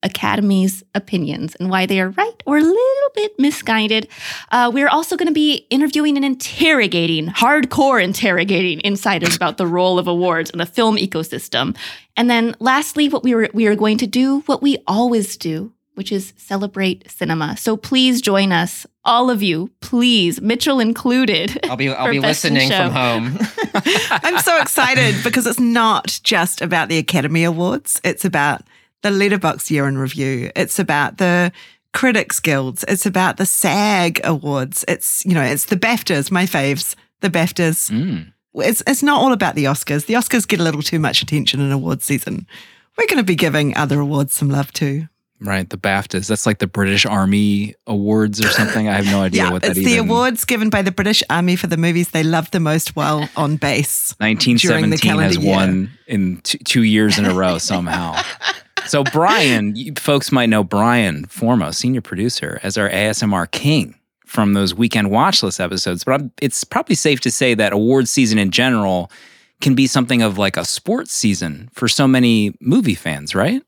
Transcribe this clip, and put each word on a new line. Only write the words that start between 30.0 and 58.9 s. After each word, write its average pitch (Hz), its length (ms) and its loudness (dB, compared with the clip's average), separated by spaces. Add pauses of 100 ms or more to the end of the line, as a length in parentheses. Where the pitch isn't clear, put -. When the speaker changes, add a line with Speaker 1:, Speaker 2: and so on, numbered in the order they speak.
Speaker 3:
It's - 240 -4
about 151 380 0
the 175 340 2 (420)
Critics - 460 0
Guilds. 139 480 -2
It's - 180 -2
about 185 320 0
the 196 80 0
sag 185 800 0
Awards. 139 640 -2
It's, - 380 -4
you 185 80 2
know, 156 100 2
it's 135 220 -2
the 208 100 0
baftas, 185 560 -2
my 185 140 2
faves, 143 500 -2 (240)
the 202 100 0
baftas. 165 600 0
Speaker 4:
Mm. 110 400 -4 (240)
Speaker 3:
It's, 214 320 0
it's 277 160 0
not 285 180 4
all 262 120 4
about 196 220 0
the 147 100 0
Oscars. 143 400 -2
The 220 80 -4
Oscars 233 340 0
get 202 120 0
a 170 40 2
little 156 180 0
too 165 180 -2
much 147 220 0
attention - 380 -2
in 139 120 0
awards 139 340 -2
season. - 420 -4 (500)
We're 453 100 2
gonna 302 160 2
be 185 120 2
giving 151 400 0
other 143 240 2
awards 143 340 0
some 143 160 0
love 139 220 -2
too. 151 360 -4 (340)
Speaker 4:
Right, 95 280 -4
the - 80 -10
baftas. 98 520 -2
That's 107 160 -2
like 107 140 0
the 101 80 -2
British 98 380 0
Army 101 720 2 (120)
Awards 107 520 0
or 110 80 2
something. 110 400 0
I 104 60 0
have 101 140 0
no 101 160 2
idea 92 200 0
Speaker 3:
<laughs> - 20 2
Yeah, - 60 0
Speaker 4:
what 90 120 -4
that 208 80 0
Speaker 3:
it's 180 80 -2
Speaker 4:
even 196 120 2
Speaker 3:
the 233 60 2
awards 233 480 0
given 220 240 0
by 202 120 0
the 190 100 0
British 208 380 0
Army 180 280 2
for 180 100 -4
the 165 80 0
movies 170 360 0
they 160 120 0
love 165 280 0
the 180 100 0
most 156 340 -2
while 147 400 -2
on 151 220 -2
base 139 600 -2
during 110 120 0
the 110 60 2
Speaker 4:
Nineteen 120 220 2
seventeen 107 420 2
Speaker 3:
calendar 101 260 2
Speaker 4:
has 92 140 2
Speaker 3:
year. 98 140 2
Speaker 4:
won 95 360 0 (180)
in 95 360 -2
t-, - 160 -6
two - 240 0
years 107 340 4
in 104 80 2
a 95 80 2
row 92 240 2
Speaker 3:
<laughs> - 0 -
Speaker 4:
somehow. 87 640 -4 (640)
So 143 180 0